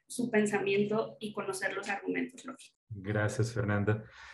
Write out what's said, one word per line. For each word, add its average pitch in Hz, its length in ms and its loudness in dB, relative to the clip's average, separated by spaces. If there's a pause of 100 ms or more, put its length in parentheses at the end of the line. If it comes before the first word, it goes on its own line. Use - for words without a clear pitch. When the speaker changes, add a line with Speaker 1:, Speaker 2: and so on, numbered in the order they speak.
Speaker 1:
su - 240 -4
pensamiento 208 920 2
y 214 140 -8
conocer 196 400 -4
los 208 160 -6
argumentos 90 560 -4
lógicos. - 320 -16 (120)
Speaker 2:
Gracias, 104 600 0
Fernanda. 101 520 2 (300)